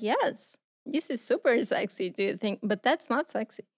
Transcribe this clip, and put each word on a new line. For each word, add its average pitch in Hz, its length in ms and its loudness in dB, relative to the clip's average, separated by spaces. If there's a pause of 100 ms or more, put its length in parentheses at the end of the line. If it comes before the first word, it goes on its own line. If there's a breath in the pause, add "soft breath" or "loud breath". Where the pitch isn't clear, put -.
Yes, - 560 0 (280)
this - 260 -2
is 247 100 -2
super 247 420 4
sexy. - 460 -2
Do 180 140 -4
you 196 140 0
think, 202 260 -2
but 208 200 0
that's 294 260 2
not 269 200 0
sexy. - 340 -6 (140)